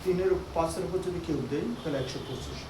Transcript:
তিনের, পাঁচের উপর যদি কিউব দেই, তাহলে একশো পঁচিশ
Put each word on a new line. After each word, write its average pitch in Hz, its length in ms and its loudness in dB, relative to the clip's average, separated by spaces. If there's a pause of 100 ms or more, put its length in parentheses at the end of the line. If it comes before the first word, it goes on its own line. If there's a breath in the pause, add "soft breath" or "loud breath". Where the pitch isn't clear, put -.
তিনের, 185 280 4 (240)
পাঁচের 165 320 2
উপর 175 200 0
যদি 170 180 -2
কিউব 139 160 2 (100)
দেই, 151 140 0 (160)
তাহলে 143 180 0
একশো 127 280 -4
পঁচিশ 127 320 -6 (100)